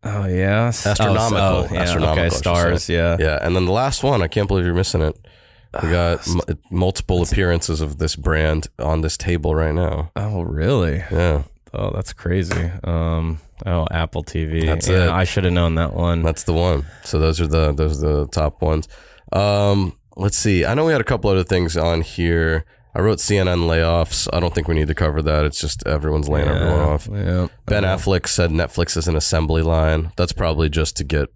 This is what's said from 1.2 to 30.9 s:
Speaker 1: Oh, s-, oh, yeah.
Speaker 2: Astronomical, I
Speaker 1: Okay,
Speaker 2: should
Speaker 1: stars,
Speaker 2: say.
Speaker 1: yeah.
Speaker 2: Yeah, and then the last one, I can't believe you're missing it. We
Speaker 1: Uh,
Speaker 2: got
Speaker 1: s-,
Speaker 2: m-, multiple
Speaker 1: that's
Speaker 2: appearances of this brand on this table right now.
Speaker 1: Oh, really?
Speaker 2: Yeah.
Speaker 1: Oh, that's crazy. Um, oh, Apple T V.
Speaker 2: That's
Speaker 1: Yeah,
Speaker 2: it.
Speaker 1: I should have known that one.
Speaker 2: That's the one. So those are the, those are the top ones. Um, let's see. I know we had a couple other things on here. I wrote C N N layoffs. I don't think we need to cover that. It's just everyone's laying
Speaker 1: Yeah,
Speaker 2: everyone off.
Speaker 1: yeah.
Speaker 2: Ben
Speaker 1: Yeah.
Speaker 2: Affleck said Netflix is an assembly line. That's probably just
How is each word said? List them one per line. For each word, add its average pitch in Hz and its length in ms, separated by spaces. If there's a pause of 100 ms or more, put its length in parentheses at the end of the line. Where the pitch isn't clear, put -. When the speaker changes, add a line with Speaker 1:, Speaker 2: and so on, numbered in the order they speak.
Speaker 1:
Oh, 92 280
s-, - 60
oh, - 40
yeah. 87 60
Speaker 2:
Astronomical, 80 420
I - 20
Speaker 1:
Okay, 85 40
Speaker 2:
should 82 80
Speaker 1:
stars, 87 480
Speaker 2:
say. 87 100
Speaker 1:
yeah. 85 240
Speaker 2:
Yeah, 78 220
and 87 140
then 92 100
the 90 60
last 127 320
one, 127 200
I 82 40
can't 101 200
believe 95 180
you're 87 80
missing 87 280
it. 78 140 (680)
We 82 60
Speaker 1:
Uh, - 20
Speaker 2:
got 85 280
Speaker 1:
s-, 85 160 (140)
Speaker 2:
m-, 80 80 (140)
multiple 90 480
Speaker 1:
that's 85 120
Speaker 2:
appearances 85 500
of 73 180
this 80 160
brand 78 520 (120)
on 78 220
this 80 160
table 78 360
right 78 200
now. 78 420
Speaker 1:
Oh, 101 260
really? 85 680
Speaker 2:
Yeah. 80 320 (300)
Speaker 1:
Oh, 98 200
that's - 200
crazy. 85 580 (120)
Um, 82 560 (260)
oh, 87 260
Apple 80 320
T 80 220
V. 80 200
Speaker 2:
That's 80 220
Speaker 1:
Yeah, 90 180
Speaker 2:
it. 85 60
Speaker 1:
I 90 140
should 95 180
have 90 100
known 85 220
that 82 180
one. 85 300
Speaker 2:
That's 82 200
the 87 100
one. 80 320 (180)
So - 160
those 80 220
are 82 60
the, 76 260
those 76 300
are 76 180
the 71 60
top 76 340
ones. 78 260 (460)
Um, 101 640 (180)
let's 98 220
see. 92 280
I 101 80
know 151 120
we 165 80
had 135 80
a - 20
couple 107 260
other 95 140
things 87 340
on 82 240
here. 82 640 (300)
I 113 60
wrote 101 180
C 104 180
N 92 100
N 87 200
layoffs. 82 680
I 82 60
don't 85 160
think 78 120
we 85 60
need 78 140
to 76 80
cover 76 260
that. 76 240
It's 73 160
just - 240
everyone's 76 440
laying 73 180
Speaker 1:
Yeah, 73 80
Speaker 2:
everyone 76 240
off. 76 320
Speaker 1:
yeah. 90 360 (200)
Speaker 2:
Ben 104 160
Speaker 1:
Yeah. 95 120
Speaker 2:
Affleck 92 320
said 87 220
Netflix 82 480
is 82 100
an 82 80
assembly 78 460
line. 80 560
That's 90 140
probably 80 380
just 76 280